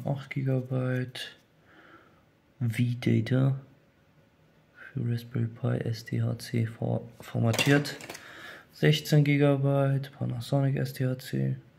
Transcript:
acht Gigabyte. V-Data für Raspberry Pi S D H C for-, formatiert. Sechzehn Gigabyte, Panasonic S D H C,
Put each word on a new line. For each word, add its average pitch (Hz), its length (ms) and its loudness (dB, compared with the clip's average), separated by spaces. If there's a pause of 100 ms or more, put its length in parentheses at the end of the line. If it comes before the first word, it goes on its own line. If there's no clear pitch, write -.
acht 139 240 -4
Gigabyte. 127 1040 -2 (1200)
V-Data 120 1000 2 (1160)
für 120 380 -6
Raspberry 117 340 -4
Pi 120 320 -2
S 117 260 -4
D 117 180 -2
H 117 160 -2
C 117 280 -2
for-, 120 420 -2 (120)
formatiert. 123 760 2 (760)
Sechzehn 151 520 4
Gigabyte, 139 880 2
Panasonic 135 640 0
S 135 160 -2
D 127 140 -2
H 127 120 -2
C, 135 380 -2 (220)